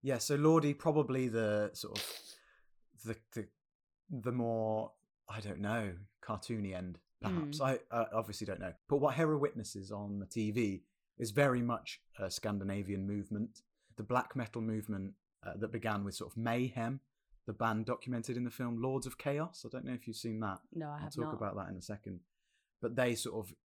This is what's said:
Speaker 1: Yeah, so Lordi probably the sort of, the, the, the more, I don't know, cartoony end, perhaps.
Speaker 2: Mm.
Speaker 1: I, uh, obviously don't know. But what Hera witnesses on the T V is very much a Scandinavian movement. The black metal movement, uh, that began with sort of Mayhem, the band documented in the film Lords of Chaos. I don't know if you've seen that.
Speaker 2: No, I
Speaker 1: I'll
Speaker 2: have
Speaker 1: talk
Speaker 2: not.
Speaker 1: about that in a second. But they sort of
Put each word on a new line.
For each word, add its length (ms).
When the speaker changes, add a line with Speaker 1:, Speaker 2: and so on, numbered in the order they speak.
Speaker 1:
Yeah, 160
so 180
Lordi 400
probably 520
the 440
sort 260
of, 60
the, 120
the, 120
the 220
more, 600
I 120
don't 200
know, 320
cartoony 540
end, 220
perhaps. 380
Speaker 2:
Mm. 180
Speaker 1:
I, 60
uh, 160
obviously 340
don't 140
know. 120
But 80
what 180
Hera 240
witnesses 520
on 280
the 80
T 240
V 320
is 120
very 320
much 380
a 120
Scandinavian 760
movement. 560
The 40
black 320
metal 280
movement, 500
uh, 120
that 120
began 320
with 120
sort 180
of 60
Mayhem, 640
the 60
band 320
documented 540
in 60
the 60
film 300
Lords 260
of 120
Chaos. 480
I 20
don't 160
know 80
if 160
you've 80
seen 240
that. 200
Speaker 2:
No, 140
I 60
Speaker 1:
I'll 60
Speaker 2:
have 140
Speaker 1:
talk 120
Speaker 2:
not. 80
Speaker 1:
about 220
that 120
in 80
a 60
second. 380
But 160
they 180
sort 220
of 80